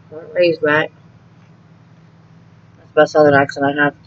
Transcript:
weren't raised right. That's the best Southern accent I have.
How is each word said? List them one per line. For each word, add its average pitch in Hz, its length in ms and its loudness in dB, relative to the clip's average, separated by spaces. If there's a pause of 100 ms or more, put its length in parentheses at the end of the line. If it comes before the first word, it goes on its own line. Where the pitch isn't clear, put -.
(100)
weren't 156 240 -20
raised 170 280 0
right. 151 300 0 (1900)
That's - 120 -20
the - 120 -20
best 147 100 2
Southern 151 220 4
accent 139 320 -2
I 143 180 -2
have. 143 100 -2 (120)